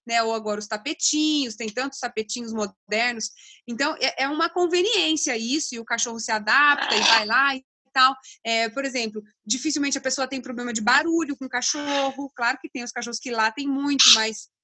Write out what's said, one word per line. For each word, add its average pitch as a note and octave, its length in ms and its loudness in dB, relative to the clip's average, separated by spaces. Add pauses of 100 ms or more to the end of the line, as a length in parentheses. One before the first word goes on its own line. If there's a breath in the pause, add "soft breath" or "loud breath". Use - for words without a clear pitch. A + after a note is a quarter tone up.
né? A#3 160 2
Ou A3+ 120 0
agora G#3+ 260 -4
os G#3+ 60 -10
tapetinhos, D4 920 0
tem A3+ 120 -6
tantos B3+ 300 -6
tapetinhos A3+ 540 -6
modernos. A3 800 -4 (360 loud breath)
Então, C4+ 340 -2
é, B3+ 240 0
é C#4 40 0
uma D#4+ 220 0
conveniência F4 840 0
isso, B3 380 -4
e A#3 40 -8
o A3+ 60 -10
cachorro A3+ 360 -4
se A3 100 -6
adapta A3 640 2
e G#3+ 60 4
vai A3 260 4
lá C4+ 300 2
e C4 80 -12 (280)
tal. C4 220 4 (300 loud breath)
É, A3+ 240 2
por C4+ 160 -4
exemplo, A3+ 380 -4 (240 soft breath)
dificilmente C#4+ 500 0
a - 40 -4
pessoa C4 280 -2
tem C4+ 140 -6
problema A#3+ 300 -6
de A3+ 100 -4
barulho D4 540 2
com C4 120 -10
cachorro. C#4 840 -2
Claro B3 260 -2
que - 80 -12
tem B3 160 -8
os A#3+ 80 -10
cachorros A#3+ 260 -8
que C4 120 -8
latem A3+ 380 0
muito, C#4 360 2 (100)
mas, A3 340 0 (160)